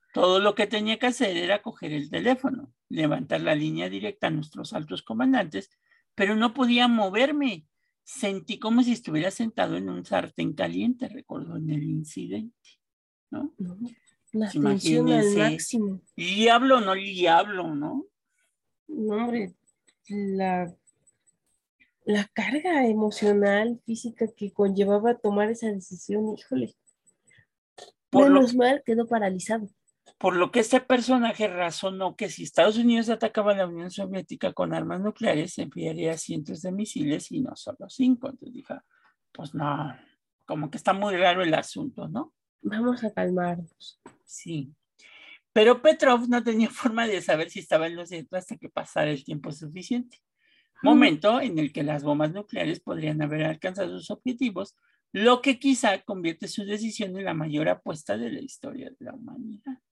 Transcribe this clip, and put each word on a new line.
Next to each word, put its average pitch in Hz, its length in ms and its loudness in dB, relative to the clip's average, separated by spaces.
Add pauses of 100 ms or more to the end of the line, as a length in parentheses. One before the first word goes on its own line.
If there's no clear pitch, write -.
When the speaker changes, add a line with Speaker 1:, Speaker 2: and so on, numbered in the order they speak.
(140)
Speaker 1:
"Todo 185 260 4
lo 202 160 4
que 208 120 0
tenía 214 320 -2
que 247 80 0
hacer 214 300 0
era 175 240 0
coger 170 320 -10
el 151 160 -6
teléfono, - 640 -2 (160)
levantar 156 520 -2
la 165 140 0
línea 156 340 -2
directa 196 380 -6
a 165 40 -2
nuestros 156 420 -8
altos 160 300 -8
comandantes, 220 680 0 (460)
pero 202 200 0
no 226 180 0
podía 247 340 2
moverme. 233 800 0 (380)
Sentí 196 540 -6
como 233 240 4
si 240 80 2
estuviera 175 400 -2
sentado 190 460 -2
en 190 120 -6
un 175 160 -8
sartén 170 480 -2
caliente", 190 540 -2
recordó 170 500 -12
en 156 120 -6
el 151 140 -2
incidente, 175 960 -8 (520)
¿no? 294 260 -8
Speaker 2:
No, 180 200 -10 (560)
la 220 160 -2
Speaker 1:
Pues - 120 -2
Speaker 2:
tensión 165 500 4
al - 240 6
Speaker 1:
imagínense. 208 40 4 (120)
Speaker 2:
máximo. 190 500 -4 (140)
Speaker 1:
Diablo, 233 680 4
no 190 120 0
diablo, 180 800 2
¿no? 156 320 -6 (840)
Speaker 2:
No, 214 280 -4
hombre, 226 400 -4 (540)
la, 190 640 -2 (1300)
la 208 280 0
carga 285 520 0
emocional, 214 1000 2
física 226 500 -4
que 202 180 -8
conllevaba 202 640 2
tomar 208 320 2
esa 226 220 -4
decisión, 202 640 -4
híjole. - 380 -4 (1300)
Speaker 1:
Por 277 200 8
lo 277 120 10
Speaker 2:
Menos 240 140 4
mal, 254 300 4
quedó 233 220 0
paralizado. 208 600 -2 (520)
Speaker 1:
por 180 160 2
lo 180 160 2
que 247 80 2
este 254 200 4
personaje 240 680 2
razonó 180 680 -4
que 196 140 -6
si 170 140 -12
Estados 185 340 4
Unidos 233 320 4
atacaba 220 440 0
a - 40 2
la 185 100 0
Unión 170 240 -8
Soviética 190 640 -6
con - 200 -2
armas 165 280 -4
nucleares, 196 520 -2
se - 100 -6
enviaría 165 540 -4
cientos 160 440 -8
de 180 100 -6
misiles - 600 -4
y - 100 -4
no - 140 -6
solo - 340 -14
cinco. 254 400 2
Entonces - 240 -16
dijo, - 220 -14 (580)
"Pues 156 220 -14
no, 143 420 -6 (480)
como 151 240 -6
que - 80 -12
está 190 160 0
muy 196 240 -2
raro 180 260 4
el 160 100 2
asunto, - 540 -4
¿no?". 208 260 -8 (280)
Speaker 2:
Vamos 233 420 -2
a 208 80 -2
calmarnos. 175 880 -4 (240)
Speaker 1:
Sí. 151 500 -10 (800)
Pero 240 300 8
Petrov 262 480 6
no 240 140 2
tenía 226 260 2
<laughs> - 0 -
forma 233 380 -2
de 190 140 -2
saber 165 280 0
si - 100 -12
estaba 160 280 0
en 170 100 -6
lo 175 80 -10
cierto 170 320 -10
hasta 185 200 -10
que - 120 -16
pasara - 420 -4
el 143 140 -6
tiempo 156 260 -10
suficiente. 180 680 -8 (640)
Speaker 2:
Ujú. - 0 -
Speaker 1:
Momento 208 580 6
en 190 180 -2
el 147 140 0
que 156 100 -4
las 147 200 -2
bombas 151 280 0
nucleares 185 480 -6
podrían 156 420 -4
haber 151 220 -2
alcanzado 180 460 -4 (100)
sus 165 120 -16
objetivos, 233 640 -6 (360)
lo 240 300 4
que 269 180 0
quizá 247 440 2
convierte 175 440 -6
su - 180 -8
decisión 208 520 -6
en 196 80 -8
la 180 80 -4
mayor 156 360 -2
apuesta 180 480 -4
de 233 140 -6
la - 100 -10
historia - 480 -14
de - 160 -20
la - 80 -14
humanidad. - 640 -14 (140)